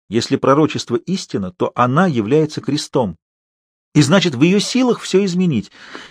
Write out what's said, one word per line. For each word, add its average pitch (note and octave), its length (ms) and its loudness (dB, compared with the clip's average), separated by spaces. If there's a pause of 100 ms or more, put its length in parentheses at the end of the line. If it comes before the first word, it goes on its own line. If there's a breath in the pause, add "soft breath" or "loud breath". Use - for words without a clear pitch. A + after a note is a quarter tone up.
Если A#2 280 -2
пророчество C3+ 580 0
истина, A#2 560 -6
то - 240 -4
она C3 320 2
является C#3+ 540 0
крестом. C3 560 -4 (800)
И D3+ 80 6
значит, D#3 340 2
в B2 60 -2
её F3+ 180 4
силах A#3+ 400 0
всё F#3+ 240 0
изменить. F3 480 -2 (380 loud breath)